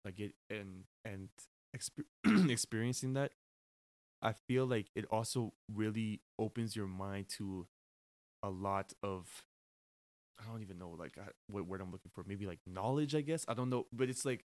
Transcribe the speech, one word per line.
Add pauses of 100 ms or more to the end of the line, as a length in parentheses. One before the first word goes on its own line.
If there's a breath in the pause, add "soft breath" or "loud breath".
like,
it, (160)
and, (200)
and (460)
exper-, (180)
<clears throat>
experiencing
that, (920)
I
feel
like
it
also (200)
really (160)
opens
your
mind
to (760)
a
lot (100)
of, (920)
I
don't
even
know,
like,
uh, (180)
what
word
I'm
looking
for.
Maybe,
like,
knowledge,
I
guess.
I
don't
know.
But
it's
like